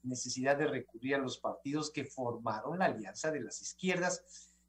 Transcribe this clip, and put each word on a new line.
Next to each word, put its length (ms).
necesidad 520
de 120
recurrir 480
a 20
los 220
partidos 500
que 160
formaron 720
la 80
Alianza 460
de 100
las 200
Izquierdas 920